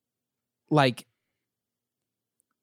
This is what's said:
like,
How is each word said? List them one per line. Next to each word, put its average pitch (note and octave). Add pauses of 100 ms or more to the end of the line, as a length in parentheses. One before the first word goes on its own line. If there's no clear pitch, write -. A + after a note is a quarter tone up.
(720)
like, C#3 (1600)